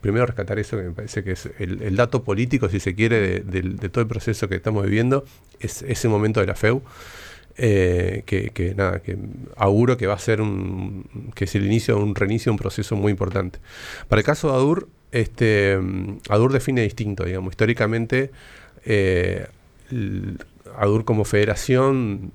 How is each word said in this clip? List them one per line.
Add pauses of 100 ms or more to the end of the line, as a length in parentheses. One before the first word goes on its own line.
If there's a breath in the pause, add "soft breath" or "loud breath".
primero
rescatar
eso,
que
me
parece
que
es
el,
el
dato
político,
si
se
quiere,
de,
del,
de
todo
el
proceso
que
estamos
viviendo, (340 loud breath)
es
ese
momento
de
la
feu, (760 loud breath)
eh,
que,
que
nada,
que (400)
auguro
que
va
a
ser
un,
que
es
el
inicio,
un
reinicio
de
un
proceso
muy
importante. (480 loud breath)
Para
el
caso
de
adur, (240)
este, (500)
adur
define
distinto,
digamos,
históricamente, (520 loud breath)
eh, (440)
l-, (380)
adur
como
federación